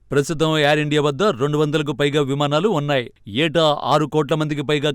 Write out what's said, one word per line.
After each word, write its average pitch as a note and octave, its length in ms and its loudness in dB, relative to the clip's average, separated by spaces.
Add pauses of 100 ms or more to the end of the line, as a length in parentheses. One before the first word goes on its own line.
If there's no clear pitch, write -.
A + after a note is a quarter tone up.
(120)
ప్రస్తుతం D#3 460 0
ఎయిర్ D3+ 220 4
ఇండియా D3 220 0
వద్ద C#3+ 220 0
రెండు D3 340 0
వందలకు D3+ 340 0
పైగా D3 300 0
విమానాలు D3 480 0
ఉన్నాయి. C#3+ 420 -2 (160)
ఏటా D3+ 560 2
ఆరు D3+ 220 2
కోట్ల D3+ 300 -2
మందికి D3+ 260 -2
పైగా C#3+ 340 -2